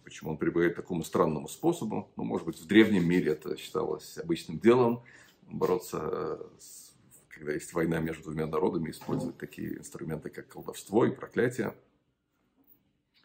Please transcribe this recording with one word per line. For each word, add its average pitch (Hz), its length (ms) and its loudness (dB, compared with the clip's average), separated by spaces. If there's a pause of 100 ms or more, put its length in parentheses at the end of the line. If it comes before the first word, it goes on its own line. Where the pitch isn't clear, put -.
почему - 260 -10
он 78 60 -4
прибегает 85 380 4
к - 20 -14
такому 85 260 -4
странному 80 460 0
способу. 110 680 -2
Ну, - 80 -6
может 113 220 -4
быть, 82 140 -8
в 80 60 -18
древнем 101 420 8
мире 82 240 4
это 76 240 -6
считалось - 640 -6
обычным 82 420 -4
делом, 120 420 6 (400)
бороться 82 1040 -2 (140)
с, - 340 -20 (340)
когда 76 240 -6
есть 76 200 -6
война 82 260 2
между 80 240 -4
двумя 80 240 -4
народами, 80 440 0
использовать 85 480 -6
такие 80 400 -8
инструменты, 76 520 -10
как - 160 -16
колдовство - 580 -2
и 123 60 2
проклятие. - 640 -2 (1500)